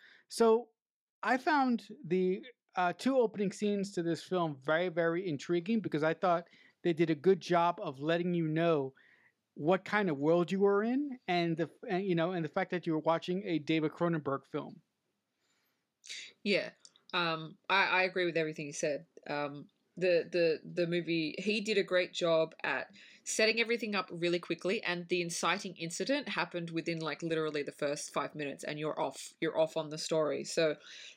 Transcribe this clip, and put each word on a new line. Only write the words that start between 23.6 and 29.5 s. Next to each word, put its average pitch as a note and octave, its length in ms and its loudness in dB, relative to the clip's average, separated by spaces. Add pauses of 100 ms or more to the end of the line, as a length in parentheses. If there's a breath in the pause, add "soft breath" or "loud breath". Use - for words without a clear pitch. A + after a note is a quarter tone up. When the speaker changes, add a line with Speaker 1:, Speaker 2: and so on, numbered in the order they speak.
Speaker 2:
everything A#3 340 -2
up F#3+ 160 -2
really F3 280 0
quickly, F3+ 440 -2
and F3 280 -4
the F3+ 100 0
inciting F3 560 -2
incident G3 540 -4
happened E3+ 400 -4
within, E3 300 -4
like, D3+ 220 -6
literally D#3+ 400 -2
the C#3+ 100 -6
first D3 420 -4
five D3+ 200 -4
minutes, D3 300 -8
and D3+ 140 -6
you're D3+ 200 -4
off, - 420 -6
you're - 180 -2